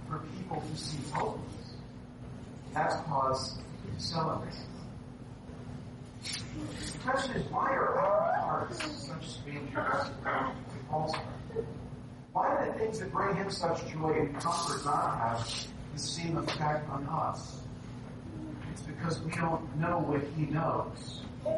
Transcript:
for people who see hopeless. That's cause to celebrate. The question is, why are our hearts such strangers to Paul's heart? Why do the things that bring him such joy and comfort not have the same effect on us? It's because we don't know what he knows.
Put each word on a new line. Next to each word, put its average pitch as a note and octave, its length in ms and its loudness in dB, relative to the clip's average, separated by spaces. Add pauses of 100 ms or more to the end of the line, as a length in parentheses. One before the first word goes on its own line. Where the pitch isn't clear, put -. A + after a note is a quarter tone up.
for D3+ 120 -4 (180)
people - 240 -4
who - 140 -6
see - 220 -4 (140)
hopeless. - 640 -4 (960)
That's D#3 220 2 (120)
cause - 500 2
to - 460 -6
celebrate. - 500 0 (1700)
The - 760 -6
question B3+ 360 8
is, - 160 2
why - 200 6
are - 280 6
our G3+ 420 8
hearts - 680 0
such - 200 -4
strangers - 480 -4 (480)
to - 300 0 (360)
Paul's - 240 2
heart? - 520 -4 (680)
Why - 300 4
do - 80 0
the - 80 -2
things A3 200 2
that - 120 -4
bring F#3+ 240 2
him F#3+ 140 0
such - 420 0
joy D#3 200 2
and C#3 280 2
comfort - 460 0
not - 340 4
have - 480 0 (260)
the D3+ 60 -4
same E3+ 380 0
effect D3+ 520 0
on C#3+ 180 -2
us? - 540 -2 (1120)
It's - 120 -6
because D#3 380 -2
we E3 100 -4
don't D#3+ 460 0
know E3+ 220 4
what C#3+ 220 4 (160)
he D3+ 80 4
knows. - 760 0 (360)